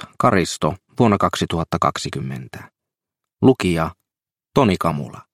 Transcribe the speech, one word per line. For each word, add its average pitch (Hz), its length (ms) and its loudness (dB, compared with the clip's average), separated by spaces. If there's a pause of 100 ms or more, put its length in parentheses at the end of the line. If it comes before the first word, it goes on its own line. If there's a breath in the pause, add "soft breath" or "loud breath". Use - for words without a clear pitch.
(180)
Karisto 87 560 0 (240)
vuonna 107 200 4
kaksituhatta 85 640 -2
kaksikymmentä. 65 880 -6 (720)
Lukija 87 520 2 (600)
Toni 110 260 4
Kamula. 71 420 -6 (120)